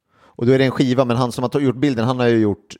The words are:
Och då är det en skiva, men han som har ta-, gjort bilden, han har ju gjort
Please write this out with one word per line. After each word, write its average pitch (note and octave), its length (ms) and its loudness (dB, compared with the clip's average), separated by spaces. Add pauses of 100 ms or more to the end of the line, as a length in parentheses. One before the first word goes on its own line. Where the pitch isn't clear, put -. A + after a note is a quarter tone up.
(220)
Och - 240 -8
då B2 60 4
är C3 80 4
det C3+ 60 4
en B2+ 60 0
skiva, B2+ 340 0
men A#2 120 0
han B2 140 -2
som C3 120 -10
har A#2+ 60 -2
ta-, C#3+ 100 -2
gjort C3 160 0
bilden, B2+ 300 0
han B2+ 140 -2
har A#2+ 80 2
ju A#2 120 2
gjort G#2 400 -2